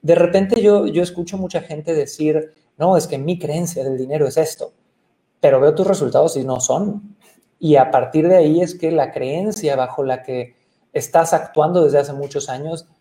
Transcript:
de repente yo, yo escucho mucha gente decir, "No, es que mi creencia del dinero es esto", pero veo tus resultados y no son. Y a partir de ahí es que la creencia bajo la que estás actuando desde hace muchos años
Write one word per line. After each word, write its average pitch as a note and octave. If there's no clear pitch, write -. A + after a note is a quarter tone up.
de D#3+
repente F#3+
yo, G3+
yo F3
escucho F3
mucha F3+
gente D3+
decir, D3+
"No, F3
es D#3+
que C#3+
mi E3
creencia D#3
del C3+
dinero C3+
es B2+
esto", -
pero C3+
veo D3
tus F#3
resultados D#3+
y C3+
no B2+
son. D#3
Y D3+
a C3
partir D3
de F#3
ahí D#3+
es F3
que D#3+
la D3
creencia D3+
bajo C3
la C3
que B2
estás E3
actuando E3
desde C#3+
hace C#3+
muchos C#3
años D3+